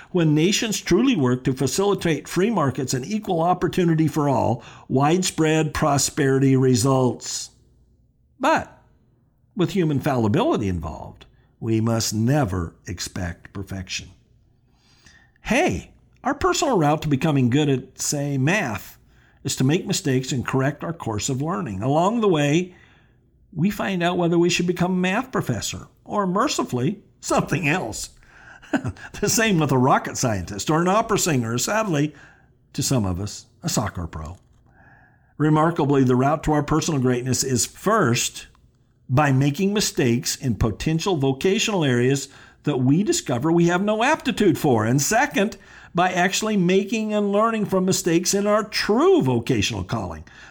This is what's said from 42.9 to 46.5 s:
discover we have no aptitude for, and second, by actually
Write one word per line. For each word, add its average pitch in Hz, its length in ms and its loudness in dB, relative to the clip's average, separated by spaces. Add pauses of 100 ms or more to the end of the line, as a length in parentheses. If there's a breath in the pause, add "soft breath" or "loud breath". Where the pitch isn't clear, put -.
discover 151 480 -2
we 170 180 4
have 175 140 0
no 214 200 0
aptitude 233 560 0
for, 117 260 2
and 123 160 2
second, 226 560 0 (380 loud breath)
by 180 180 0
actually 190 460 0